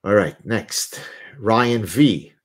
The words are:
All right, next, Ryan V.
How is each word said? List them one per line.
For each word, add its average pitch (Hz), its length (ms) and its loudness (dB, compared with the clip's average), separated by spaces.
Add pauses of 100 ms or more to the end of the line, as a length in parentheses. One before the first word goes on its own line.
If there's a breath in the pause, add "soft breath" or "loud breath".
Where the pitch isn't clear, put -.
All 98 80 0
right, 98 220 2 (100)
next, - 540 -6 (400 loud breath)
Ryan 117 460 2
V. 95 480 0 (120)